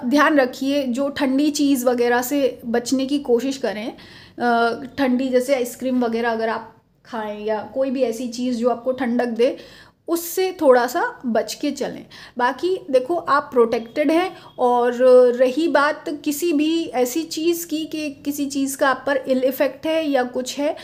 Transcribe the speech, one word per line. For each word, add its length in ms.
ध्यान 340
रखिए। 440
जो 260
ठंडी 420
चीज़ 340
वगैरह 360
से 440
बचने 400
की 140
कोशिश 380
करें, 400
अ, 420
ठंडी 320
जैसे 260
आइसक्रीम 500
वगैरह 260
अगर 180
आप 260
खाएं 400
या 300
कोई 160
भी 100
ऐसी 260
चीज़ 300
जो 120
आपको 220
ठंडक 360
दे, 300
उससे 540
थोड़ा 260
सा 380
बच 280
के 180
चलें। 340
बाकी 540
देखो, 240
आप 380
प्रोटेक्टेड 580
हैं। 260
और 340
रही 320
बात 380
किसी 280
भी 320
ऐसी 380
चीज़ 440
की 180
कि 240
किसी 360
चीज़ 320
का 120
आप 180
पर 100
इल 260
इफेक्ट 420
है 240
या 140
कुछ 360
है, 240